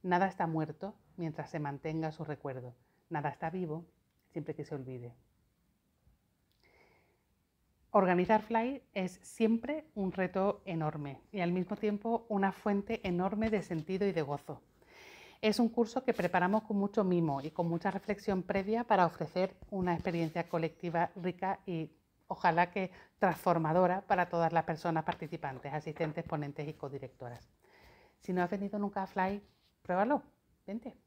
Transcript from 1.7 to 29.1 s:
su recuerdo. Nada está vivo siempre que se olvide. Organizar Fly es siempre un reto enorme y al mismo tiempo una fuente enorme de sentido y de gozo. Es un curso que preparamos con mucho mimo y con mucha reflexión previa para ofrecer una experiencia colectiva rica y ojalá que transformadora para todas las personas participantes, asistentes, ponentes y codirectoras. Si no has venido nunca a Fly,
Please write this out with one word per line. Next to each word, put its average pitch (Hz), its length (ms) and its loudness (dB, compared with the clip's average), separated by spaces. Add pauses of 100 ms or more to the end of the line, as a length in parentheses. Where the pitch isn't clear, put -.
su 160 120 -10
recuerdo. 131 500 -8 (360)
Nada 147 200 -2
está 165 180 -6
vivo 170 360 -6 (460)
siempre 151 240 -8
que 147 100 -8
se - 100 -8
olvide. 123 400 -10 (2750)
Organizar 185 520 6
Fly 233 400 -2 (100)
es 185 300 -4
siempre 233 720 0
un 190 180 -2
reto 190 520 0
enorme 151 580 -4 (100)
y 202 80 -4
al 175 120 2
mismo 185 240 -2
tiempo 220 520 -2
una 196 240 2
fuente 208 540 -2
enorme 190 420 0
de 208 140 2
sentido 185 440 -2
y 196 60 2
de 160 100 0
gozo. 143 380 -6 (800)
Es 214 200 2
un 226 80 6
curso 226 340 0
que 233 100 0
preparamos 185 520 2
con 202 120 -2
mucho 202 280 2
mimo 165 360 2
y 151 120 -8
con 170 160 0
mucha 170 220 0
reflexión 196 520 -2
previa 208 420 -2
para 185 220 6
ofrecer 180 480 -2 (160)
una 180 240 0
experiencia 170 540 -2
colectiva 165 680 -2
rica 185 520 -4
y 165 240 -4 (380)
ojalá 175 420 4
que 185 200 -2 (280)
transformadora 175 840 4
para 180 260 2
todas 165 240 2
las 165 120 4
personas 160 400 -2
participantes, 147 680 -6
asistentes, 156 520 -4
ponentes 147 440 -6
y 156 60 -10
codirectoras. 131 720 -12 (680)
Si - 140 -6
no 180 100 2
has 175 80 0
venido 202 280 -4
nunca 202 260 -2
a - 20 -6
Fly, 196 360 -2 (400)